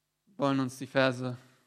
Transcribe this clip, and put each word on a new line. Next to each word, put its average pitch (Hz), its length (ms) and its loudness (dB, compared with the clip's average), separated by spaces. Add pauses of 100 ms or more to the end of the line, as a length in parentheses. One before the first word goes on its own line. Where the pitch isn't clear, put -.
(260)
Wir - 200 -4
wollen 135 160 2
uns 127 160 -4
die 117 100 -10
Verse 127 500 0 (300)